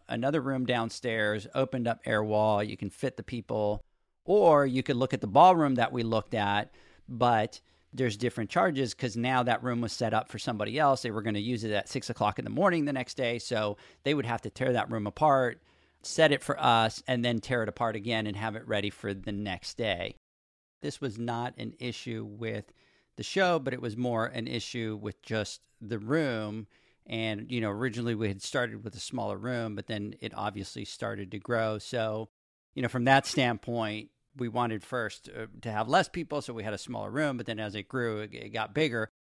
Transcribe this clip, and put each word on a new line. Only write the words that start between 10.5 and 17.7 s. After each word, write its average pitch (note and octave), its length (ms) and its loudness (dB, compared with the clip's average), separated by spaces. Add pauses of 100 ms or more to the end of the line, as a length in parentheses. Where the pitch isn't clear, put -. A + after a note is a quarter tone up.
else. C#3 240 4
They A#2+ 80 -4
were G#2+ 120 -4
gonna G#2 180 0
use A2+ 240 -2
it G#2+ 80 -2
at G2+ 160 -2
six - 220 -6
o'clock G#2 280 0
in A#2 60 -6
the G#2+ 60 -8
morning E3 360 2
the C#3+ 60 -2
next B2+ 240 -6
day. A#2+ 220 0
So G#2+ 380 -2 (280)
they C#3+ 100 2
would C3+ 120 0
have A#2 160 -2
to A2 80 -8
tear C3 220 0
that A#2 180 0
room G#2+ 160 -2
apart, C3 560 4 (400)
set D#3 300 4
it C3+ 100 2
for - 180 -4
us, A2+ 480 4
and A#2+ 160 0
then A#2 160 0
tear B2 240 0
it G#2+ 40 -4
apart A2+ 280 -2